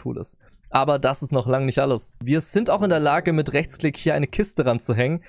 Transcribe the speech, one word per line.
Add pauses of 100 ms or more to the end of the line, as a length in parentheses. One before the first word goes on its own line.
cool
ist. (360)
Aber
das
ist
noch
lange
nicht
alles.
Wir
sind
auch
in
der
Lage,
mit
Rechtsklick
hier
eine
Kiste
ranzuhängen.